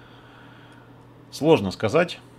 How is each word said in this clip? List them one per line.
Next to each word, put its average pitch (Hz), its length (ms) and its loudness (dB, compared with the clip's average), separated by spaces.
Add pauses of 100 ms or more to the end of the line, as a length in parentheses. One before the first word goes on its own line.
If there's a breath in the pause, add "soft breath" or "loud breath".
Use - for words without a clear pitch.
(1300 loud breath)
Сложно 127 400 2
сказать, 156 480 -2 (180)